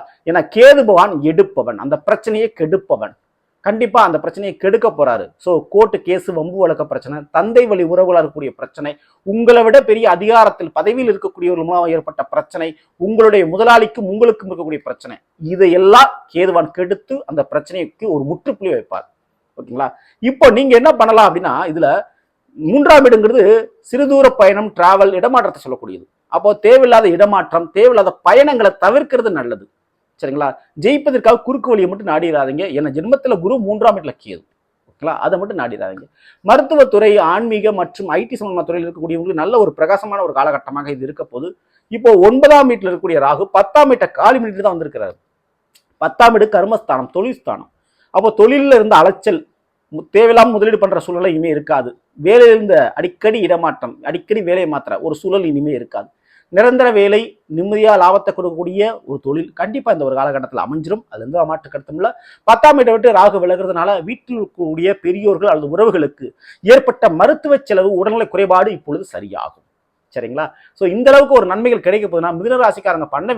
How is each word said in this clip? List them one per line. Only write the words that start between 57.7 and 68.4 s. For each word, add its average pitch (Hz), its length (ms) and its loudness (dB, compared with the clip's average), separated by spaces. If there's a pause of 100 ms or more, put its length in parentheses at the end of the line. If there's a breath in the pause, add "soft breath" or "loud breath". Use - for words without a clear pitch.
லாபத்தை 196 340 2
கொடுக்கக்கூடிய 180 460 -6 (280)
ஒரு 139 160 -10
தொழில் 156 220 -6 (120)
கண்டிப்பா 220 360 -8
இந்த 151 120 -6
ஒரு 131 100 -4
காலகட்டத்துல 135 480 -6
அமைஞ்சிரும். 160 360 -8 (120)
அது 110 120 -16
எந்த 160 240 -4
மாற்று 156 240 -10
கருத்தும் 147 260 -14
இல்ல. 208 100 -2 (400 soft breath)
பத்தாம் 294 300 4
வீட்டை 233 140 2
விட்டு 226 240 4
ராகு 202 260 4
விலகுறதுனால 180 520 -2 (140)
வீட்டில் 247 300 -12
இருக்கக்கூடிய 175 540 -4 (120)
பெரியோர்கள் 196 480 0
அல்லது 151 220 -4
உறவுகளுக்கு 175 520 -2 (460 soft breath)
ஏற்பட்ட 254 360 2 (120)
மருத்துவ 285 360 0 (120)
செலவு, 190 200 2 (120)
உடல்நல 214 340 -2
குறைபாடு 190 420 0